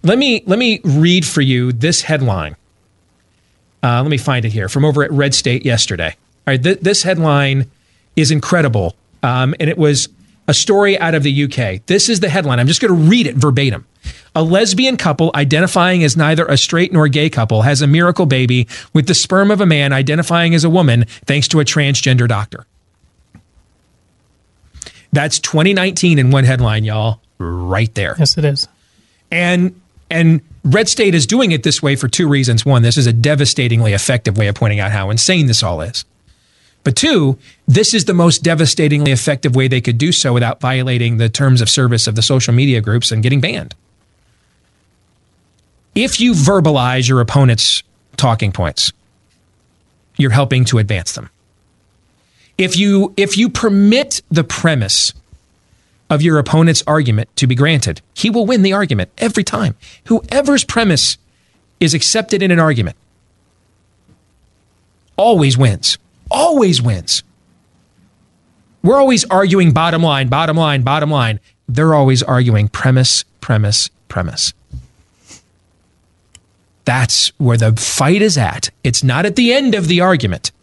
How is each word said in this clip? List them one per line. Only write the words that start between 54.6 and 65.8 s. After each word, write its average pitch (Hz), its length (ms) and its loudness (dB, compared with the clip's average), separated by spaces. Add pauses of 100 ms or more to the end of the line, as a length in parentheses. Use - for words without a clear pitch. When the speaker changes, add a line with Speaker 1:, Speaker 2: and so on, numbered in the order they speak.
Speaker 1:
of 147 120 0
your 160 160 2
opponent's 160 480 2
argument 123 500 0
to 135 100 0
be 127 80 2
granted, 135 460 0 (140)
he - 160 -2
will 220 160 0
win 233 160 2
the 190 100 2
argument 147 460 -2
every 220 260 -2
time. 202 300 -4 (320)
Whoever's 269 580 0
premise - 540 0 (600)
is 160 120 2
accepted 208 500 -2
in 196 80 0
an 175 80 2
argument 131 380 0 (2250)
always 165 420 2
wins. 117 400 0 (320)